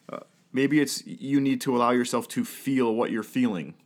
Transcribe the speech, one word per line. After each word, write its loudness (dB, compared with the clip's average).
Uh, -10
maybe 4
it's -2
you -2
need 0
to 0
allow 4
yourself 0
to -4
feel 0
what 0
you're -2
feeling -2